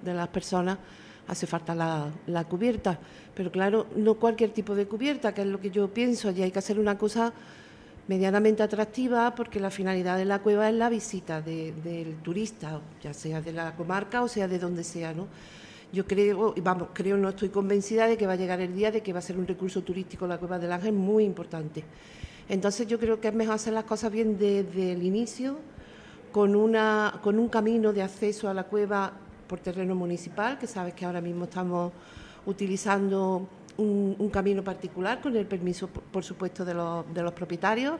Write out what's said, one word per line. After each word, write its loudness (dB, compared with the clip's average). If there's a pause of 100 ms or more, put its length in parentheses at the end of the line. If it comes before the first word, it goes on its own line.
de -4
las -2
personas 0 (500)
hace -4
falta -4
la, -2 (160)
la -2
cubierta. 0 (360)
Pero -4
claro, 2 (100)
no 6
cualquier 2
tipo -2
de 2
cubierta, -2
que -4
es 0
lo -2
que -4
yo 2
pienso, 2
y 0
hay 2
que -2
hacer 0
una 4
cosa 2 (760)
medianamente 4
atractiva, 2
porque -4
la 0
finalidad 0
de 2
la 2
cueva 6
es 4
la 4
visita -4
de, -6 (100)
del -6
turista, -6 (220)
ya -8
sea -4
de -8
la -4
comarca -2
o 0
sea 0
de 0
donde -2
sea, -8
¿no? -6 (680)
Yo -2
creo, 4
y -4
vamos, 0
creo, 2
no 4
estoy -2
convencida 2
de 4
que 0
va 2
a 2
llegar 0
el -4
día 2
de 0
que -6
va -4
a -6
ser -6
un -2
recurso -2
turístico -6
la -4
Cueva -4
del -2
Ángel 0
muy 4
importante. -6 (640)
Entonces 0
yo 0
creo 2
que 0
es -2
mejor 2
hacer -2
las -2
cosas -2
bien 2
desde 2
el -2
inicio, 0 (760)
con 6
una, 4
con 4
un 4
camino 4
de 2
acceso -2
a -2
la -2
cueva 0 (340)
por -8
terreno -2
municipal, -2
que -6
sabes -6
que -8
ahora -4
mismo -4
estamos -2 (540)
utilizando 0 (300)
un, 2
un 2
camino 2
particular -4
con 0
el 2
permiso, -4
por, -12
por -4
supuesto, -6
de -4
los, -2
de -4
los -2
propietarios -2